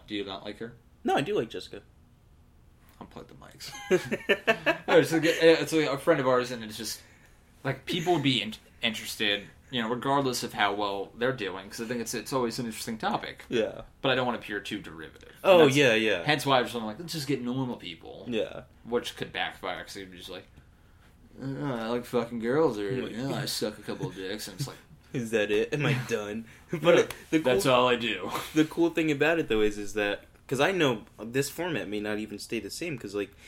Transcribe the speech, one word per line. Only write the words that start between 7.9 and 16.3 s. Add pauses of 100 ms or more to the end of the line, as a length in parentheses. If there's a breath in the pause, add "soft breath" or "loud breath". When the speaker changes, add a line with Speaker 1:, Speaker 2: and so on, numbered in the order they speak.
Speaker 1:
would
be
in-, (280)
interested (280)
you
know,
regardless
of
how
well
they're
doing,
'cause
I
think
it's,
it's
always
an
interesting
topic.
Speaker 2:
Yeah. (200)
Speaker 1:
But
I
don't
wanna
appear
too
derivative. (120)
Speaker 2:
Oh,
Speaker 1:
That's
Speaker 2:
yeah,
yeah.
Speaker 1:
hence